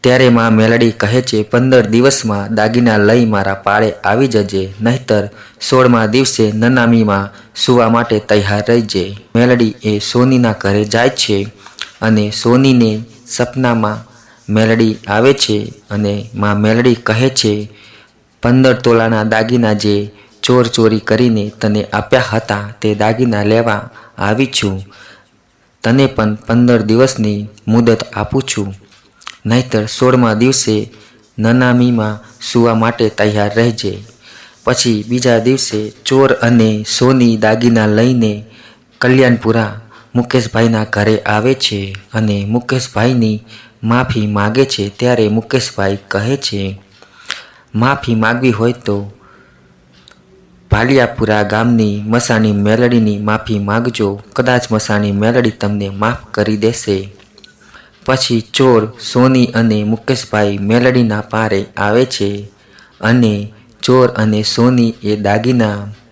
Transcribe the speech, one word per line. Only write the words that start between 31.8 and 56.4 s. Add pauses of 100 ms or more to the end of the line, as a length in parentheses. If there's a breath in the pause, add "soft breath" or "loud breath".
સૂવા
માટે
તૈયાર
રહેજે." (600 loud breath)
પછી
બીજા
દિવસે (140)
ચોર
અને (140)
સોની
દાગીના
લઈને (540 loud breath)
કલ્યાણપુરા (340 loud breath)
મુકેશભાઈના
ઘરે
આવે
છે (160)
અને
મુકેશભાઈની (420 loud breath)
માફી
માગે
છે.
ત્યારે
મુકેશભાઈ (100)
કહે
છે, (920 loud breath)
"માફી
માગવી
હોય
તો (1600 soft breath)
ભાલિયાપુરા
ગામની
મસાણી
મેલડીની
માફી
માગજો, (160)
કદાચ
મસાણી
મેલડી
તમને
માફ
કરી